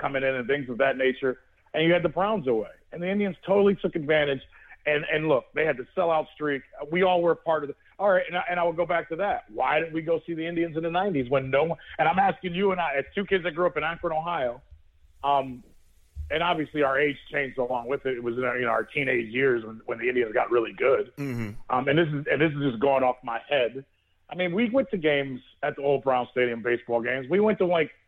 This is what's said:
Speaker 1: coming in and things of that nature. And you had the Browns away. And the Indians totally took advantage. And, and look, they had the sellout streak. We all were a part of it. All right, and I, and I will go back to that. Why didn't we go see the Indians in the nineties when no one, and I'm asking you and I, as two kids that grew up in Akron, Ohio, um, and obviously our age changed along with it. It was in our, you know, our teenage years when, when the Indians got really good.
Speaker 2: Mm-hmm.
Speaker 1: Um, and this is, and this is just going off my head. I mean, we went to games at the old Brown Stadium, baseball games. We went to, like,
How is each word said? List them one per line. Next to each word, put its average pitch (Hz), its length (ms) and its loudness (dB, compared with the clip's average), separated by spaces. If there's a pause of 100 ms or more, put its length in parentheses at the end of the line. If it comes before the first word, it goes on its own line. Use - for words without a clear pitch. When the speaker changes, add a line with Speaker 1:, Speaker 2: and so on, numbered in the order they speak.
Speaker 1:
coming 139 220 -2
in 135 120 0
and 123 120 -4
things 135 240 -2
of 113 80 -6
that 135 180 2
nature. 131 440 0 (340)
And 156 100 0
you 165 80 4
had 175 100 2
the 170 60 2
Browns 185 380 -2
away. 110 240 0 (220)
And 170 100 -10
the 185 80 -4
Indians 202 260 -2 (100)
totally 202 280 6
took - 220 -4
advantage. 147 440 2 (460)
And, 147 260 0
and 156 160 0
look, 131 160 4 (100)
they 147 120 0
had 143 100 0
the 123 100 -10 (100)
sellout 165 380 0
streak. 147 280 -4 (280)
We 180 120 0
all 185 200 4
were 170 100 4
a 160 40 2
part 156 280 -2
of 139 60 -6
it. 143 60 -10 (220)
All 196 120 4
right, 185 160 6
and 165 100 -8
I, 180 140 0
and 175 80 -2
I 175 40 2
will 170 100 2
go 165 140 0
back 165 240 -2
to 160 60 -6
that. 185 360 -2
Why 131 260 2
didn't 160 140 -4
we 160 80 -2
go 160 260 -2
see 175 60 -6
the 160 140 -6
Indians 170 280 -4
in 160 80 -4
the 165 80 -2
nineties 170 380 0
when 135 220 0
no 135 140 4
one, 165 140 -4 (200)
and 156 100 2
I'm 175 100 2
asking 185 360 0
you 190 180 2
and 180 80 -2
I, 151 160 -2
as 139 80 0 (100)
two 196 120 -4
kids 185 180 0
that 170 100 -2
grew 175 120 2
up 170 100 0
in 151 80 -2
Akron, 165 300 -4
Ohio, 156 480 -2 (600)
um, 135 400 0 (680)
and 160 120 0
obviously 160 400 0
our 135 160 2
age 143 200 0 (120)
changed 139 280 -4
along 123 300 -2
with 135 180 -4
it. 131 100 -2
It 120 80 -8
was 120 140 -4
in 127 60 -2
our, 123 140 -2
you 123 60 -2
know, 117 60 0
our 113 140 0
teenage 131 420 -2
years 120 400 0
when, 113 180 -14
when 117 140 -6
the 117 100 -2
Indians 123 240 0
got 120 180 0
really 113 220 2
good. 120 460 0
Speaker 2:
Mm-hmm. 120 320 -4 (180)
Speaker 1:
Um, 127 200 0
and 143 100 2
this 170 100 2
is, 147 240 -4
and 139 80 2
this 160 120 4
is 143 180 0
just 113 100 -4
going 135 240 4
off 127 180 2
my 117 240 -6
head. 131 380 0 (460)
I - 40 -12
mean, 175 200 -2
we 226 160 0
went 269 220 0
to 208 40 -2
games 139 460 0 (200)
at 143 140 -4
the 143 60 -10
old 139 200 2
Brown 127 280 0
Stadium, 120 320 0
baseball 117 400 0
games. 127 260 -4
We 185 120 2
went 214 180 2
to, 185 80 4
like, 170 240 2 (180)